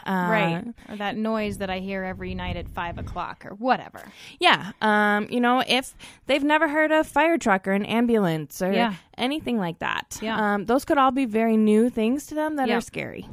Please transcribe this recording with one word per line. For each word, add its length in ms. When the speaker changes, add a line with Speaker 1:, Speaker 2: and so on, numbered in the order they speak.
Speaker 1:
Uh, 240
Speaker 2:
Right. 340
Or 80
that 200
noise 400
that 140
I 80
hear 240
every 320
night 200
at 140
five 300
o'clock 480
or 80
whatever. 440
Speaker 1:
Yeah. 400
Um, 520
you 100
know, 260
if 280
they've 160
never 240
heard 240
a 120
fire 360
truck 280
or 40
an 120
ambulance 760
or 100
Speaker 2:
Yeah. 220
Speaker 1:
anything 400
like 220
that, 420
Speaker 2:
Yeah. 320
Speaker 1:
um, 120
those 200
could 140
all 100
be 160
very 320
new 320
things 380
to 80
them 220
that 100
Speaker 2:
Yeah. 100
Speaker 1:
are 40
scary. 520